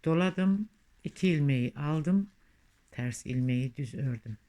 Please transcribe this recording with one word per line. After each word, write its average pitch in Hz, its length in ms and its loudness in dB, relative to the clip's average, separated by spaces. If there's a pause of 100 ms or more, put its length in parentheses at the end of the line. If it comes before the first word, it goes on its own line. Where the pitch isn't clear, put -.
Doladım, 185 640 2 (340)
iki - 240 -2
ilmeği 139 480 2
aldım, 160 540 0 (600)
ters 123 340 -6
ilmeği 127 500 -2
düz 123 180 -8
ördüm. 120 440 -6 (120)